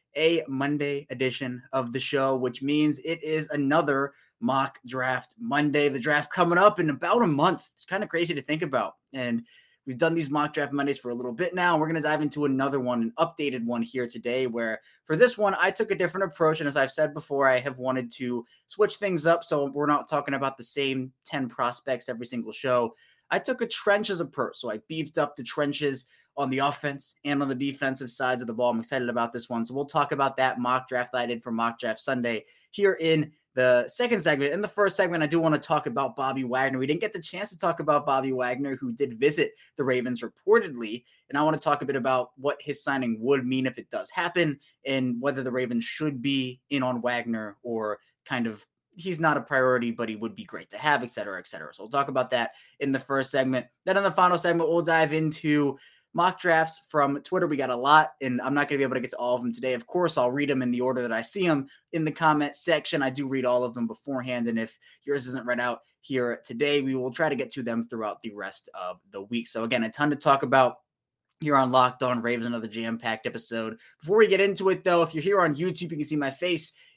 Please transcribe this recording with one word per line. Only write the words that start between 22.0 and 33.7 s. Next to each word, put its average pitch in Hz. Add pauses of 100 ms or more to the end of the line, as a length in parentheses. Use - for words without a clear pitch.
every 117
single 113
show. 123 (360)
I 185
took 247
a 233
trenches 202
approach. 135
So 120
I 107 (120)
beefed 160
up 147
the 135
trenches 143 (300)
on 135
the 131
offense 143 (120)
and 143
on 139
the 135
defensive 135
sides 127
of 117
the 113
ball. 120
I'm 113
excited 123
about 117
this 117
one. 117
So 123
we'll 143
talk 147
about 135
that 131
mock 123
draft 123
that 127
I 120
did 117
for 123
Mock 117
Draft 113
Sunday 120 (240)
here 196
in 160 (220)
the 127